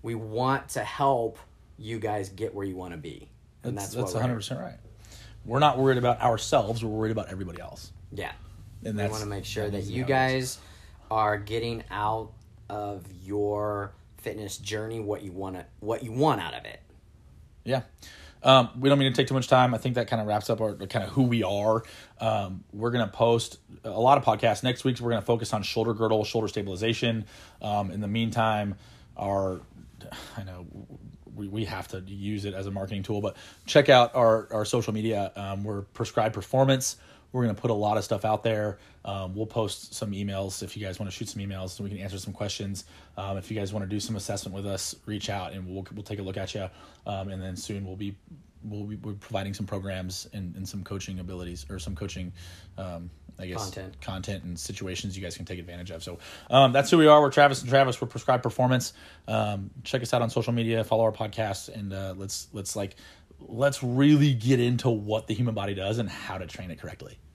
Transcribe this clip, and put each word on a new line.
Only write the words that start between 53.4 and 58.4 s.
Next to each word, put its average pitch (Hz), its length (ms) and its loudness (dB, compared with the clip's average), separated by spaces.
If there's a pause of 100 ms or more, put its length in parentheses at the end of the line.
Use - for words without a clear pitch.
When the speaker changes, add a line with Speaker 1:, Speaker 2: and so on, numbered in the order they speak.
Speaker 2:
guess, 95 200 -6
Speaker 1:
Content. 95 360 -12
Speaker 2:
content 95 440 -8
and 87 140 -8
situations 95 560 -8
you 95 60 -10
guys 87 160 -8
can 90 80 -10
take 90 140 -10
advantage 87 320 -12
of. 80 120 -10
So, 90 140 -10 (320)
um, 131 240 10
that's 139 160 4
who 175 80 8
we 156 100 10
are. 151 140 12
We're 143 80 6
Travis 143 320 8
and 123 80 -6
Travis. 135 320 6
We're 120 60 -2
Prescribed 123 340 0